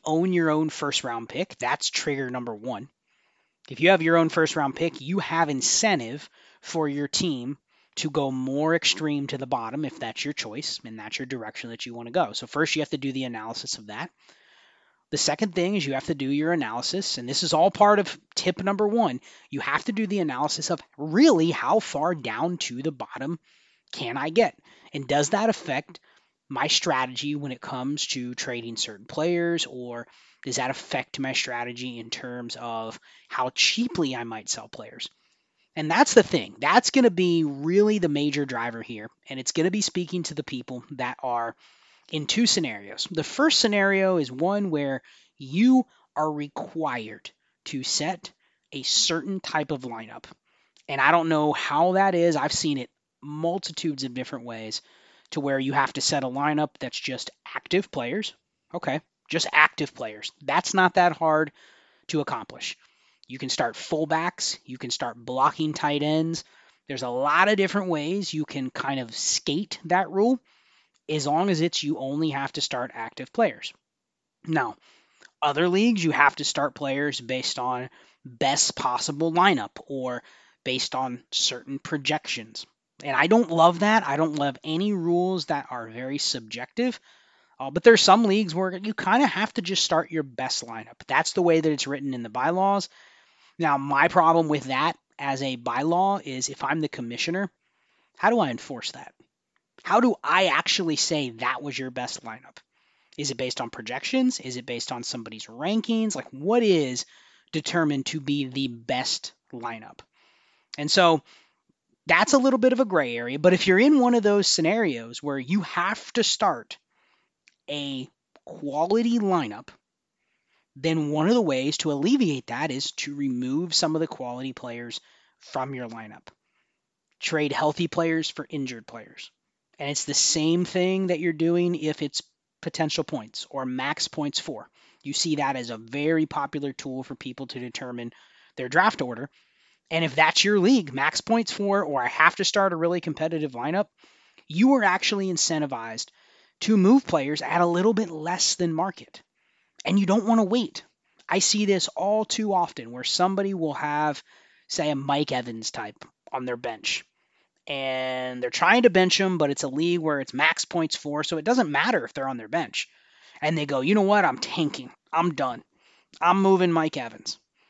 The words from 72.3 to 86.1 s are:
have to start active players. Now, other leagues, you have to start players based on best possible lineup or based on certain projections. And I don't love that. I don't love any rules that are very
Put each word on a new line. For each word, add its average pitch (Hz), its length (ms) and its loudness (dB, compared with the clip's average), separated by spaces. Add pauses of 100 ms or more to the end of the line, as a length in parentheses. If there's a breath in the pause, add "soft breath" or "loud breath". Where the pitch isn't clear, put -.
have 139 220 -4
to - 80 -6
start 123 320 -4
active 117 400 -12
players. 190 400 -2 (720)
Now, 131 300 -2 (640 soft breath)
other 151 280 2
leagues, 196 360 4
you 160 60 2
have 143 260 4
to 151 80 -8
start 139 300 -2
players 139 460 -4
based 127 380 -6
on 127 300 -4 (360 soft breath)
best 131 520 0
possible 147 560 -2
lineup 165 540 4
or 127 360 -6 (400 soft breath)
based 127 320 -4
on 131 280 -4 (100)
certain 135 460 -4
projections. 139 880 -6 (360)
And 135 140 -2
I 143 100 4
don't 220 240 4
love 170 300 6
that. 208 260 4
I 139 100 0
don't 156 200 0
love 143 260 -2
any 170 300 -2
rules 175 540 0
that 143 240 -4
are 120 180 -8
very 127 300 -8